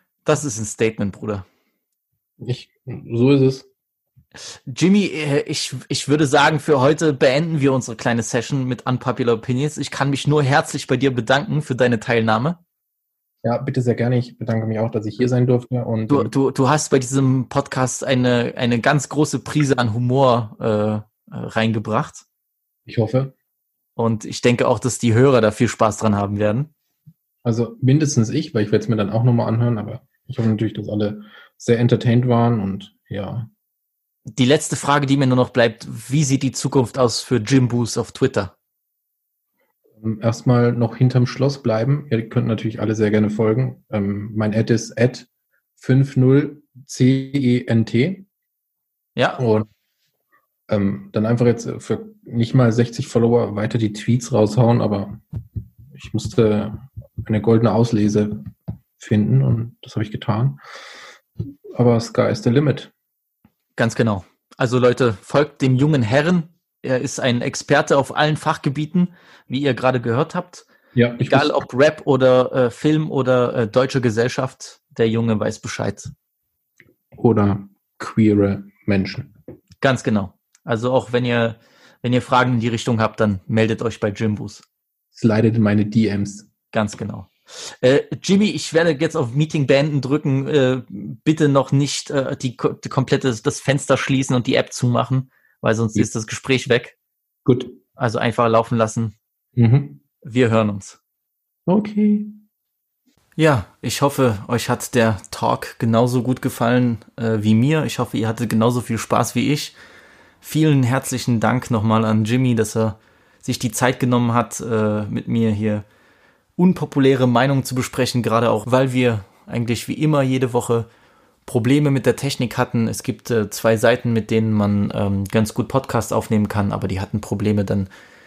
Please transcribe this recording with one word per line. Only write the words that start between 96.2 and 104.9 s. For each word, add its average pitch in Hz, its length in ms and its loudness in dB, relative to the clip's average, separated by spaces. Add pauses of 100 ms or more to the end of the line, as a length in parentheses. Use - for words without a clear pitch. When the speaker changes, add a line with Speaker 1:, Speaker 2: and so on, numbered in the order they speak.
Speaker 1:
Gespräch - 440 -4
weg. - 280 -2 (460)
Speaker 2:
Gut. - 260 0 (240)
Speaker 1:
Also 117 240 -2
einfach 117 300 0
laufen 113 300 2
lassen. 113 400 -2 (340)
Speaker 2:
Mhm. 123 480 2 (220)
Speaker 1:
Wir 120 260 2
hören 110 220 2
uns. 98 300 -12 (640)
Speaker 2:
Okay. 208 600 0 (1080)
Speaker 1:
Ja, 147 300 2 (160)
ich - 180 -4
hoffe, 131 380 2 (100)
euch 117 220 -4
hat - 240 -6